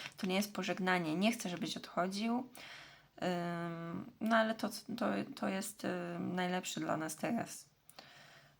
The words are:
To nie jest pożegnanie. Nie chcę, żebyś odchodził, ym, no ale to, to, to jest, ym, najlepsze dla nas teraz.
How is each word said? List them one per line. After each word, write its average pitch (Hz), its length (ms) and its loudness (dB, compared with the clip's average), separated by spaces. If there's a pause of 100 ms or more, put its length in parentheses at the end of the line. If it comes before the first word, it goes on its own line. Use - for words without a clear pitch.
(160)
To - 100 -2
nie 185 80 2
jest 202 200 2
pożegnanie. 180 600 2
Nie 208 160 6
chcę, 233 160 -2
żebyś 170 280 -2
odchodził, 196 600 0
ym, 170 1700 -4 (100)
no 226 160 4
ale 220 180 6
to, 220 140 -2
to, 214 380 -2 (300)
to 208 120 0
jest, 190 360 -2
ym, 180 500 -2
najlepsze 180 460 0
dla 160 160 2
nas 160 200 -4
teraz. - 480 -2 (960)